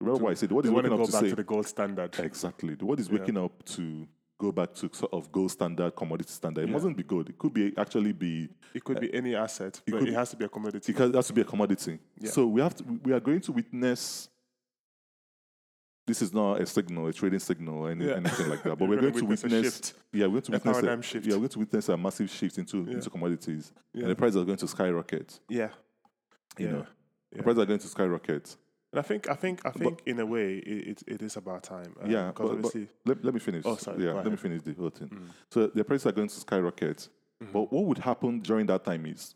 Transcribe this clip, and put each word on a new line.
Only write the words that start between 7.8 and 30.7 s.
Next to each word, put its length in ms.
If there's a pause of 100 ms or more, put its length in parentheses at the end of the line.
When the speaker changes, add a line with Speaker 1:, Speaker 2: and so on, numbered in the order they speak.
Speaker 1:
be, 380 (240)
Speaker 2:
It 100
could 140
Speaker 1:
uh, 40
Speaker 2:
be 120
any 220
asset, 500
Speaker 1:
it 60
Speaker 2:
but 80
Speaker 1:
could 80
Speaker 2:
it 40
Speaker 1:
be, 40
Speaker 2:
has 160
to 40
be 100
a 40
commodity. 420
Speaker 1:
it 60
has, 160
has 140
to 60
be 80
a 40
commodity. 540 (200)
Speaker 2:
Yeah. 120
Speaker 1:
So 160
we 120
have 180
to, 60 (200)
we 100
are 60
going 220
to 120
witness. 760 (1800)
This 160
is 120
not 260
a 60
signal, 420
a 60
trading 260
signal, 360 (100)
or 60
any, 160
Speaker 2:
Yeah. 80
Speaker 1:
anything 340
like 140
that. 140
But 40
Speaker 2:
<laughs> 80
We're 0
Speaker 1:
we're 80
Speaker 2:
gonna 140
Speaker 1:
going 100
to 40
Speaker 2:
witness 180
a 120
Speaker 1:
witness, 200
Speaker 2:
shift. 180 (180)
Speaker 1:
yeah, 140
we're 60
going 100
to 100
Speaker 2:
A 40
Speaker 1:
witness 200
Speaker 2:
paradigm 240
Speaker 1:
a, 40
Speaker 2:
shift. 220
Speaker 1:
yeah, 80
we're 60
going 100
to 100
witness 300
a 80
massive 320
shift 280
into, 260
Speaker 2:
Yeah. 120
Speaker 1:
into 140
commodities, 640 (220)
Speaker 2:
Yeah. 80
Speaker 1:
and 100
the 40
prices 260
are 40
going 120
to 100
skyrocket. 800
Speaker 2:
Yeah. 220 (880)
Speaker 1:
You 80
Speaker 2:
Yeah. 80
Speaker 1:
know, 40 (540)
Speaker 2:
Yeah. 60
Speaker 1:
the 60
prices 160
are 60
going 140
to 80
skyrocket. 720 (340)
Speaker 2:
And 80
I 20
think, 260
I 60
think, 320
I 60
Speaker 1:
But 80
Speaker 2:
think 260
in 140
a 60
way, 320
it, 300